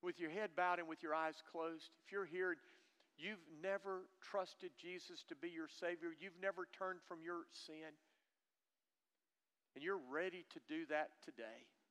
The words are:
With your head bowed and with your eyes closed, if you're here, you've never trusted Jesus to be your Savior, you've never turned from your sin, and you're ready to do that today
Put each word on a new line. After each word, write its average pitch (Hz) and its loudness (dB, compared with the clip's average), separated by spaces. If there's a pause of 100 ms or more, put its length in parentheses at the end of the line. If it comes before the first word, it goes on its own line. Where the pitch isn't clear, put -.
With 175 0
your 165 0
head 202 2
bowed 180 8
and 165 -2
with 160 -4
your 156 4
eyes 160 4 (160)
closed, 165 0 (140)
if - -16
you're 196 2
here, 175 4 (600)
you've 185 -4 (180)
never 196 2 (180)
trusted 185 -2 (100)
Jesus 175 -8
to 165 -6
be 151 -4
your 165 -2
Savior, 170 0
you've 175 -8
never 185 0 (100)
turned 185 -2
from 175 -6
your 170 -2
sin, 156 -10 (1800)
and 139 -10
you're 190 2 (100)
ready 175 0 (100)
to 160 -8
do 156 0
that 151 2 (140)
today 123 -8 (240)